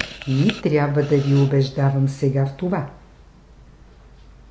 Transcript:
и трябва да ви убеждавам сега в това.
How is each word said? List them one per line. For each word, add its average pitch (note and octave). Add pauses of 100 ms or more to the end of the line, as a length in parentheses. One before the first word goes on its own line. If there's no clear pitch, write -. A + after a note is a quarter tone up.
(280)
и C#3
трябва D3
да C#3+
ви C#3
убеждавам C3+
сега C3+
в C#3
това. F3 (1600)